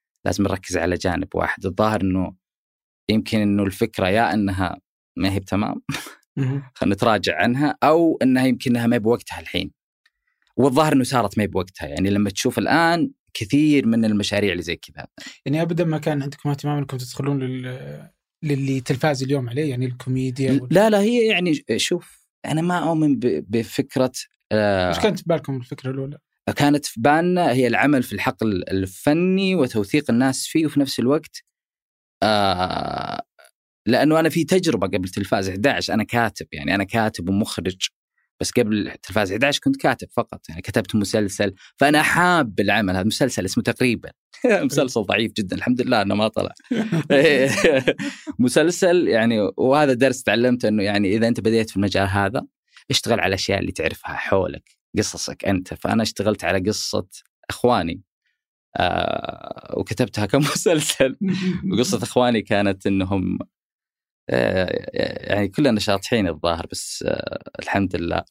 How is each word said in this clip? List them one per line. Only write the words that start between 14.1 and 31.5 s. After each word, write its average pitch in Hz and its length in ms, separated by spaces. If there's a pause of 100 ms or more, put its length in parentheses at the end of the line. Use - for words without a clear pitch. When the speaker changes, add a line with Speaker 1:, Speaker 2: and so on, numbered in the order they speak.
Speaker 1:
اللي 87 120
زي 82 120
كذا. - 320 (380)
Speaker 2:
يعني 151 160
أبدًا 170 220
ما 160 140
كان 151 240
عندكم 143 280
اهتمام 143 280
إنكم 139 200
تدخلون 135 460
لل-، 127 680 (340)
للي 135 380
تلفاز 135 420
اليوم 131 260
عليه، 143 200
يعني 127 160
الكوميديا 131 640
وال- 135 200
Speaker 1:
لا، 202 180
لا، 202 100
هي 226 280
يعني 175 360 (140)
شوف، - 500 (180)
أنا 156 160
ما 175 280
أؤمن 151 300
ب-، 101 280
بفكرة، 127 640 (400)
آه، 101 380
Speaker 2:
وش 85 100
كانت 208 200
في - 80
بالكم 156 300
الفكرة 127 340
الأولى؟ 135 260 (380)
Speaker 1:
كانت 147 300
في - 160
بالنا 170 500
هي 127 160
العمل 123 360
في - 100
الحقل 104 500
الفني 175 920
وتوثيق 127 560
الناس 131 360
فيه، 160 180
وفي 143 140
نفس 135 200
الوقت، 143 440 (800)